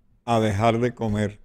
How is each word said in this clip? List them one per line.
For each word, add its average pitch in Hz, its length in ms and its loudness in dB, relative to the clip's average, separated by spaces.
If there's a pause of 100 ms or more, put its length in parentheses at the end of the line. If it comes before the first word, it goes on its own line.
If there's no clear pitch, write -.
(260)
a 117 140 2
dejar 110 380 2
de 120 160 -2
comer. 104 500 -4